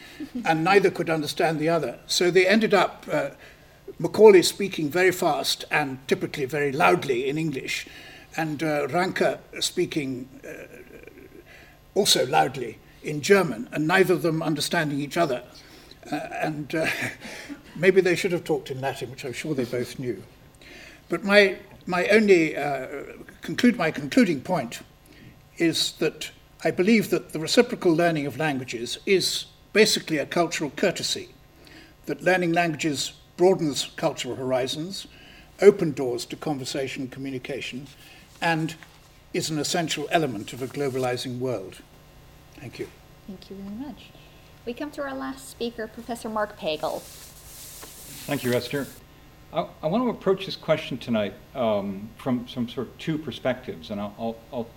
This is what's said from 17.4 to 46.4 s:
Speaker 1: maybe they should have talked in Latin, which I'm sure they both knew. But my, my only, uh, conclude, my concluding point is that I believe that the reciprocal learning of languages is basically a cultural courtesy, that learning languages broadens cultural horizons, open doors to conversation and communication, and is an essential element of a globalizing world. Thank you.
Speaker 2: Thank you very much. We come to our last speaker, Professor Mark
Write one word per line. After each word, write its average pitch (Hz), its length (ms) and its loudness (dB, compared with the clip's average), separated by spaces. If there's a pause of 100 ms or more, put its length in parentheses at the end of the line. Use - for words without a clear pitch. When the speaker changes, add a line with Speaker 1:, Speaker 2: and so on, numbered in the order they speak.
Speaker 1:
maybe 185 240 4
they 180 140 4
should 170 180 0
have 170 120 -2
talked - 260 -2
in 131 100 -8
Latin, 131 300 -6
which 131 140 -14
I'm 131 80 -8
sure 156 220 -6
they 127 100 0
both 120 340 -6
knew. 123 240 -6 (840)
But 170 160 -4
my, 196 340 6 (280)
my 180 220 0
only, 196 480 6
uh, 139 300 -4 (560)
conclude, 196 340 2
my 160 140 0
concluding 151 500 2
point 139 400 -4 (760)
is - 420 2
that - 320 -4 (340)
I 165 60 2
believe 202 400 4
that - 220 -2
the 160 60 -6
reciprocal 175 540 2
learning 160 340 2
of 123 100 -6
languages 127 720 -4
is - 400 2 (260)
basically 196 460 2
a 131 80 -2
cultural 165 440 0
courtesy, - 580 -2 (800)
that - 160 -6
learning 175 300 2
languages 156 600 0 (240)
broadens 170 600 2
cultural 131 400 -4
horizons, 135 720 -2 (540)
open 190 320 6
doors 123 340 -6
to - 100 -12
conversation 135 640 -6
and 127 100 -10
communication, 135 720 -10 (540)
and 160 340 0 (580)
is 160 180 -2
an 156 80 -2
essential 151 520 -2
element 131 420 -2
of 123 100 -12
a 135 40 -4
globalizing 127 720 -4
world. 110 380 -6 (800)
Thank 120 200 -14
you. 113 100 -8 (380)
Speaker 2:
Thank 185 240 -16
you 196 60 -16
very 196 200 -12
much. 269 340 -12 (580)
We 240 60 -6
come 294 160 -10
to 294 120 -10
our 269 120 -8
last 269 340 -10
speaker, 233 380 -8
Professor 233 420 -10
Mark 214 300 -4